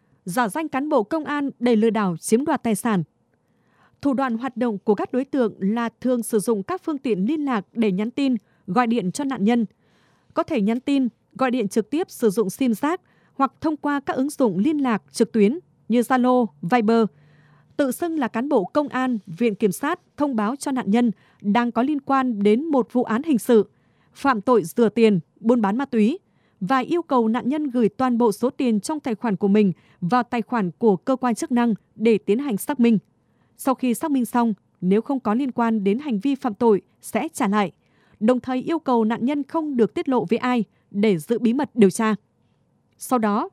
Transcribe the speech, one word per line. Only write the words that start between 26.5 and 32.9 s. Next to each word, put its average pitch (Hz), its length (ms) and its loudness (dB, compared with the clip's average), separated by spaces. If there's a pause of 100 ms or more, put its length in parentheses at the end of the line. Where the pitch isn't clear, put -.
và 254 180 0
yêu 330 240 -2
cầu 233 260 0
nạn 240 200 -2
nhân 302 220 -2
gửi 233 180 2
toàn 247 300 -2
bộ 226 140 4
số 247 180 -2
tiền 226 300 0
trong 311 200 -6
tài 233 140 -4
khoản 208 220 -4
của 202 120 0
mình 202 240 4 (280)
vào 240 220 0
tài 240 200 -4
khoản 202 280 -2
của 208 260 2
cơ 262 200 -2
quan 247 180 0
chức 320 180 -6
năng 240 220 2 (200)
để 220 240 2
tiến 208 200 0
hành 277 180 -4
xác 285 240 -4
minh. 233 180 4 (580)